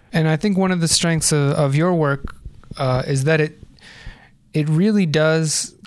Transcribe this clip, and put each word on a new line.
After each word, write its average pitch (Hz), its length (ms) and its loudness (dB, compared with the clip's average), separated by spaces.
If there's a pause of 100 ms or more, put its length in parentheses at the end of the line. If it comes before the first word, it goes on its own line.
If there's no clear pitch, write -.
(120)
And 160 160 0
I 156 80 2
think 196 220 -2
one 190 140 0
of 180 80 -2
the 165 80 0
strengths 165 440 0
of, 143 200 2
of 143 220 0
your 175 200 2
work, 143 400 -2 (420)
uh, 127 300 -2
is 135 180 -2
that 156 160 2
it, 156 180 -4 (920)
it 151 160 0
really 190 380 2
does 156 680 0 (120)